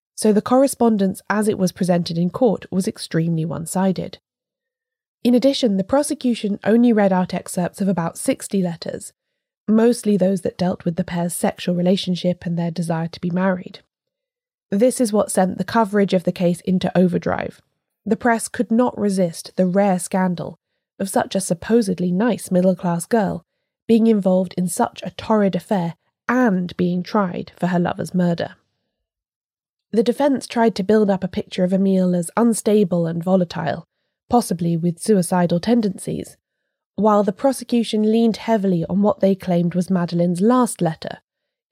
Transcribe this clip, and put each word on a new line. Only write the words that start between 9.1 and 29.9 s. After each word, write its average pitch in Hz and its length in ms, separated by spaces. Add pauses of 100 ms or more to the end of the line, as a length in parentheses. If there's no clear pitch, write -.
mostly 220 520
those 185 240
that - 160
dealt 180 260
with 170 140
the 180 80
pair's 175 280
sexual - 420
relationship 180 720
and 170 120
their 170 140
desire 165 360
to - 140
be 180 80
married. 185 500 (880)
This 233 300
is 214 140
what 208 180
sent 185 260
the 185 60
coverage 202 500
of 180 120
the 180 80
case 175 280
into 185 360
overdrive. 175 640 (440)
The 208 120
press 226 320
could 226 220
not 240 260
resist 190 580
the 185 120
rare 185 320
scandal 185 580 (420)
of 196 100
such - 240
a 190 80
supposedly 185 720
nice 196 400
middle-class 180 540
girl 175 380 (440)
being 226 200
involved 190 500
in 180 100
such - 340
a 175 100
torrid 202 440
affair 175 400 (320)
and 202 480
being 180 280
tried - 520
for 175 120
her 180 120
lover's - 340
murder. 175 420 (1400)